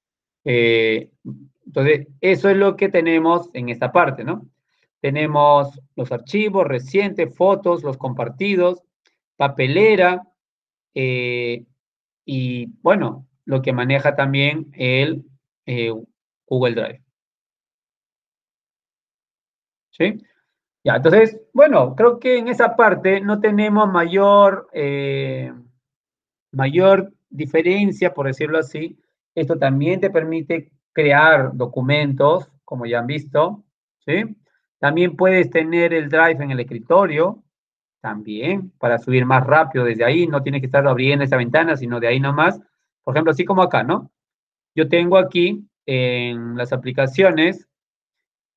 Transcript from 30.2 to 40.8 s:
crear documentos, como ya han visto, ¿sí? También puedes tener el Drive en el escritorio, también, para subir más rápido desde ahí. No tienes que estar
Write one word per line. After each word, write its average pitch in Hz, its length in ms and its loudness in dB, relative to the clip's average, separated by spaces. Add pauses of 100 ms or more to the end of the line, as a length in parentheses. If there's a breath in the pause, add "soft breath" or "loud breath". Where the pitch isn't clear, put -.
crear 147 600 4
documentos, 139 960 0 (140)
como 120 220 -10
ya 117 120 -2
han 120 80 -4
visto, 156 580 -2 (360)
¿sí? 214 360 -6 (420)
También 156 380 0
puedes 185 340 2
tener 170 420 0
el 156 160 -2
Drive 160 340 2
en 139 100 -6
el 123 80 -4
escritorio, 160 840 0 (580)
también, 110 800 -8
para 117 200 -2
subir 127 280 -2
más 127 200 2
rápido 143 380 2
desde 117 200 -2
ahí. 165 220 2
No 143 160 -4
tienes 135 180 -4
que 131 60 -8
estar 139 200 2